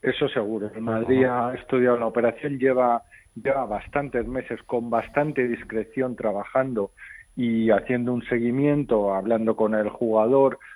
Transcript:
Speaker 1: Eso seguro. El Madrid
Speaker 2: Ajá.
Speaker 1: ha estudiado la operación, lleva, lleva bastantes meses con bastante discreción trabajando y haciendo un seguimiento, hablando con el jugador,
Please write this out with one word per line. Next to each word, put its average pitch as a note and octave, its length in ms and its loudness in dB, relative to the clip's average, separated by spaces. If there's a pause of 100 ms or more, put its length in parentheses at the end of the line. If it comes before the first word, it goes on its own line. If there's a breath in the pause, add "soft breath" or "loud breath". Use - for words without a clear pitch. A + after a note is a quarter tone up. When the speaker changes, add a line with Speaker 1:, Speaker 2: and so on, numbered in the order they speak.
Speaker 1:
Eso C3+ 260 -2
seguro. G#2+ 480 -4
El A2+ 60 -10
Madrid A2+ 420 2
Speaker 2:
Ajá. B2 260 0
Speaker 1:
ha B2+ 60 -8
estudiado B2 420 2
la A#2 100 -2
operación, A#2 500 -2
lleva, B2+ 460 2 (380 soft breath)
lleva C3+ 240 0
bastantes A#2 600 -4
meses B2 360 -8
con A#2+ 260 -4
bastante C3+ 580 0
discreción A#2 680 -4
trabajando A2 760 -2 (460 loud breath)
y A2+ 320 0
haciendo A#2+ 420 2
un A#2+ 160 -4
seguimiento, A#2+ 840 2
hablando A2 420 0
con G#2+ 200 0
el G#2+ 140 0
jugador, A#2+ 720 2 (160 loud breath)